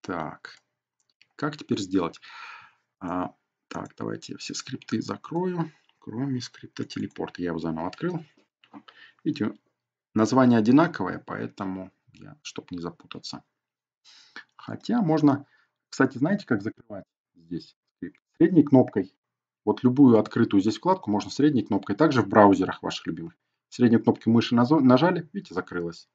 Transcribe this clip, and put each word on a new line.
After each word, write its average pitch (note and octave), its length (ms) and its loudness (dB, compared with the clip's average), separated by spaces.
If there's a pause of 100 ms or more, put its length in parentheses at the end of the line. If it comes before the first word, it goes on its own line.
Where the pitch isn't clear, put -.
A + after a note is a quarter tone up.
Так. - 580 -12 (760)
Как D3+ 220 -8
теперь A2+ 220 -6
сделать? F#2 400 -6 (800)
А, F2+ 340 -8 (340)
так, - 280 -14
давайте - 380 -10
я - 40 -16
все - 160 -14
скрипты - 480 -8
закрою, E3 720 -8 (280)
кроме B2 420 -8
скрипта - 420 -14
телепорт. - 560 -12
Я F2 80 -6
его E2 120 -6
заново D#2+ 280 -6
открыл. E3 360 -8 (1000)
Видите, - 340 -6 (560)
название A#2+ 460 4
одинаковое, B2 600 2
поэтому G2 720 -10 (200)
я, G2 320 -20
чтоб - 280 -16
не F2 80 -10
запутаться. - 640 -14 (1120)
Хотя G#3 460 -6
можно... D3 460 2 (420)
Кстати, C3+ 280 0
знаете, F3 280 -2
как G#2+ 160 -2
закрывать G#2 440 -12 (300)
здесь E2 400 -14 (220)
скрипт? - 240 -14 (160)
Средней E3+ 260 4
кнопкой. A#2+ 520 2 (500)
Вот G#2 180 -2
любую B2 360 6
открытую G#2 420 0
здесь G#2+ 160 -2
вкладку F3+ 320 -2
можно G2+ 220 -4
средней C#3 320 2
кнопкой. G2+ 320 -4
Также C#3+ 260 2
в G2 60 -2
браузерах G2 560 4
ваших - 240 -8
любимых. E2 260 -10 (420)
Среднюю A#2 260 4
кнопку - 280 0
мыши A#2 260 2
назо-, B2+ 240 4
нажали, D3 540 4
видите, G3+ 200 -12
закрылось. F2 600 -8